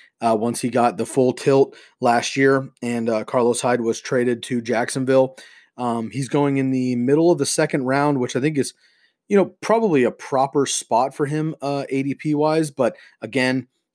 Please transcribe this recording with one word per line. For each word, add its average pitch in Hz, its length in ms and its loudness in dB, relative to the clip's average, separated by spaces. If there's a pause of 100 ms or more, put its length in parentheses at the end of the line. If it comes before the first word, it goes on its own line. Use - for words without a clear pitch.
(200)
uh, 113 140 2
once 113 280 -2
he 123 80 -2
got 117 260 2
the 110 100 -4
full 127 260 2
tilt 135 440 2 (240)
last 120 360 0
year, 135 340 2 (100)
and, 120 280 -4
uh, 107 140 0
Carlos 120 380 0
Hyde 123 220 0
was 113 180 -2
traded 123 440 -2
to 120 180 -4
Jacksonville. 127 720 0 (400)
Um, 117 340 -4
he's 127 180 -6
going 143 280 0
in 135 140 0
the 127 260 -2
middle 143 340 2
of 165 80 2
the 139 80 -2
second 151 380 -2
round, 139 340 0
which 123 160 -4
I 127 60 -2
think 151 160 -2
is, 127 160 -2 (560)
you 202 80 2
know, - 240 2
probably 208 440 2
a 110 60 2
proper 135 540 -2
spot 127 500 -2
for 147 120 -2
him, 156 340 -4
uh, 139 300 -4
A 135 120 -2
D 139 120 -4
P 151 200 -4
wise. 156 360 0
But 120 260 -2 (240)
again, 127 480 0 (260)